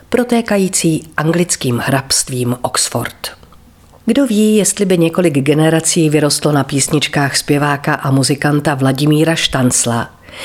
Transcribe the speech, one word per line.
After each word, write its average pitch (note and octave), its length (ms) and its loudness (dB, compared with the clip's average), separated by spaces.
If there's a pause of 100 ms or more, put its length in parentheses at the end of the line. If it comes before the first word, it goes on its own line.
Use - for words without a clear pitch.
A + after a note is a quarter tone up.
protékající G#3 1080 0
anglickým D#3+ 680 -2
hrabstvím B2+ 760 -2
Oxford. - 540 -4 (920)
Kdo C4+ 220 2
ví, G#3+ 280 2
jestli G3+ 300 0
by F#3 120 2
několik E3 360 2
generací D#3 760 2
vyrostlo D3 420 0
na C#3+ 120 2
písničkách C#3 720 -2
zpěváka C#3+ 580 0
a C3+ 180 -2
muzikanta C#3+ 640 0
Vladimíra D3+ 600 2
Štancla, B2 760 0 (360)